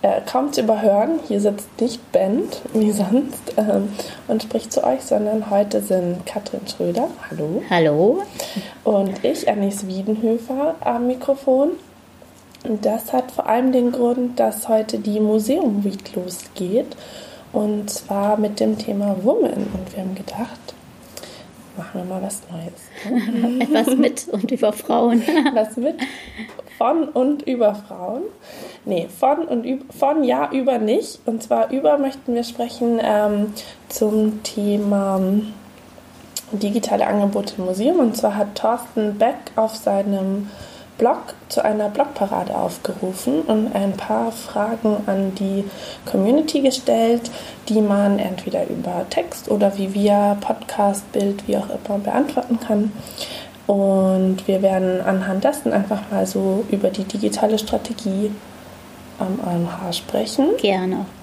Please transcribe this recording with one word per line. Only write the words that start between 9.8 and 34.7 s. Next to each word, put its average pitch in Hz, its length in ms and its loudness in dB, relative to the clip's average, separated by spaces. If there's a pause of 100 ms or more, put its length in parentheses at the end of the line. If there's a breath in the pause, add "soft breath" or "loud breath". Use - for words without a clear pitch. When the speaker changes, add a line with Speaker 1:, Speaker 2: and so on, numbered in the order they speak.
Speaker 1:
Wiedenhöfer, 226 960 -2
am 240 240 0
Mikrofon. 269 600 2 (920)
Und 214 240 -2
das 220 260 0
hat 254 200 -2
vor - 160 -2
allem 247 240 4
den 247 180 4
Grund, 240 480 0
dass 220 300 0
heute 220 320 2
die 208 180 -2
Museum 214 640 2
Week - 320 -4
losgeht, 180 840 -4 (560 loud breath)
und 208 380 -2
zwar 202 460 0
mit 208 240 0
dem 214 180 2
Thema 202 460 -2
Woman. 254 500 2
Und 185 180 -8
wir 190 120 -8
haben 190 100 -6
gedacht, - 460 -10 (1160 loud breath)
machen 170 180 -10
wir 185 100 -6
mal 185 180 -6
was 196 180 -8 (100)
Neues. 233 1120 -2
Speaker 2:
<laughs> - 0 -
Etwas 285 360 2
mit - 320 2
und 208 220 -2
über 220 220 2
Frauen. 233 500 2 (160)
<laughs> 277 160 2
Speaker 1:
Was 220 220 0
mit, 277 200 -2 (840 loud breath)
von 311 300 2
und 285 340 0
über 233 320 2
Frauen. 196 480 -8 (640 loud breath)
Nee, 175 220 -2 (120)
von 285 260 4
und 240 200 -2
üb-, 262 260 -6
von, 294 320 2
ja, 254 280 2
über 254 260 2
nicht. 220 480 0
Und 226 160 -2
zwar 226 280 2
über 285 280 4
möchten 269 360 -2
wir 233 100 0
sprechen, 233 580 -2
ähm, 208 500 2 (380 loud breath)
zum 214 520 2
Thema 202 800 0 (1300)